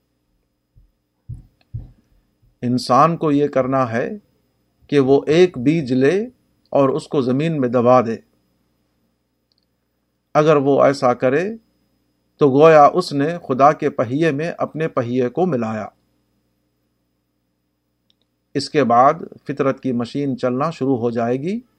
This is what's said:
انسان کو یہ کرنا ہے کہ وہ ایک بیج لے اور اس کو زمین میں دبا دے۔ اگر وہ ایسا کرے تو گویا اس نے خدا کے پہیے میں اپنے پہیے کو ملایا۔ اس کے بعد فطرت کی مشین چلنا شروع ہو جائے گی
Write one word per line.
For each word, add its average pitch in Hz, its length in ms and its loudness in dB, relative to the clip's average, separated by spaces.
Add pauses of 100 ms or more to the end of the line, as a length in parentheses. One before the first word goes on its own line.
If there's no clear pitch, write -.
(2500)
انسان 127 540 2
کو 160 160 -2
یہ 143 160 0
کرنا 131 440 -2
ہے 120 160 -4 (800)
کہ 143 140 0
وہ 139 260 4
ایک 175 320 2
بیج 135 340 -2
لے 135 240 2 (560)
اور 139 160 2
اس 156 200 -6
کو 151 120 -2
زمین 139 400 -2
میں 127 80 -2
دبا 123 320 4
دے۔ 113 160 -4 (2250)
اگر 151 220 4
وہ 139 280 2
ایسا 135 300 2
کرے 135 300 -2 (920)
تو 151 140 2
گویا 147 340 6 (100)
اس 175 180 -4
نے 143 160 -2 (200)
خدا 135 240 4
کے 156 180 -4
پہیے 143 400 -2
میں 151 280 -6
اپنے 147 300 -6
پہیے 123 400 -4
کو 165 180 -2
ملایا۔ 110 420 -6 (2750)
اس 139 160 -6
کے 147 140 0
بعد 123 300 4 (340)
فطرت 135 320 -4
کی 131 120 -6
مشین 123 460 -6
چلنا 131 320 -4
شروع 135 260 -4
ہو 117 140 -2
جائے 120 260 -4
گی 185 240 -6 (180)